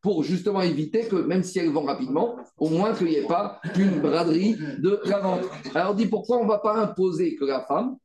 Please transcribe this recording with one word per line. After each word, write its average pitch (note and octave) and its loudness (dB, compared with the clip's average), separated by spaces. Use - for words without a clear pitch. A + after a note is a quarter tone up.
pour F3+ 0
justement F#3+ -2
éviter E3 0
que, G3 -2
même F3 0
si - -4
elle E3 0
vend D#3 0
rapidement, C#3 -2
au D#3 0
moins F#3+ 2
qu'il F3+ 0
n'y D#3 2
ait C#3+ 0
pas F3 -2
une F3+ 4
braderie E3+ 2
de G3 0
la G3 2
vente. F#3 0
Alors F#3 0
on - 0
dit, A3 2
pourquoi A3 0
on A#3 2
ne G3+ 2
va G#3 2
pas G#3+ 0
imposer F#3 0
que C#3 -2
la C3+ 0
femme A#3 -2